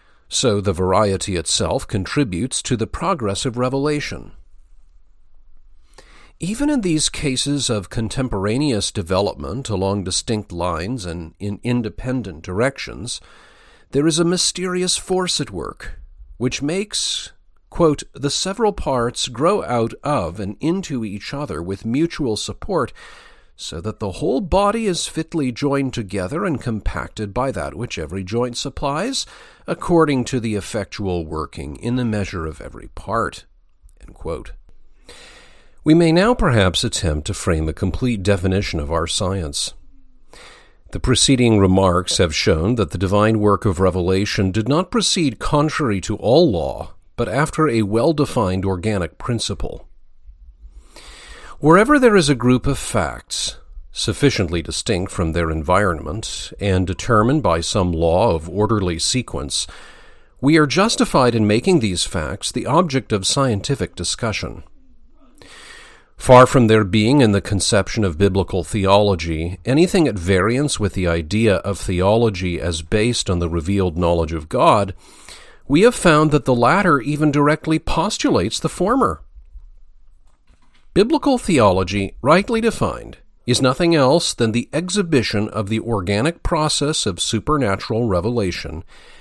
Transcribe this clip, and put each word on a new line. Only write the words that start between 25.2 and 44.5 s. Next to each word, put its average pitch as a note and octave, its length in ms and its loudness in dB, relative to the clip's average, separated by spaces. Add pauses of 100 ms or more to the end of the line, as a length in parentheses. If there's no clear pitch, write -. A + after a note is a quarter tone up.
joined C#3 440 -2
together G2+ 500 -6
and D3+ 160 -2
compacted G#2 760 -6
by B2+ 180 -2
that D2 220 -8
which A#2 240 -8
every E2+ 240 -6
joint A#2+ 360 -4
supplies, D3+ 680 -4 (400)
according D3 600 2
to B2+ 160 -2
the A2 140 -2
effectual F#2+ 720 -4
working D2+ 520 -8
in A#2+ 180 -4
the B2+ 80 0
measure G2+ 420 -2
of D#2 140 -8
every - 360 -16
part," G#2 500 -4 (560)
end - 120 -20
quote. E2 380 -10 (1300)
We D#3 80 6
may E3 180 6
now G3 220 4
perhaps A2+ 500 2
attempt D#2 440 -2
to G2+ 60 -4
frame D#2 360 -2
a D2+ 40 -4
complete G#2 500 -2
definition F#2+ 560 0
of C#2+ 120 -6
our E2 160 -2
science. F2+ 640 -4 (1200)
The - 80 -6
preceding A#2+ 580 4
remarks F#2 600 4
have E2 180 2
shown F#2 400 2
that G2+ 160 -2
the G2 60 -6
divine G#2 420 2
work G#2 240 2
of F#2 160 0
revelation F#2+ 720 0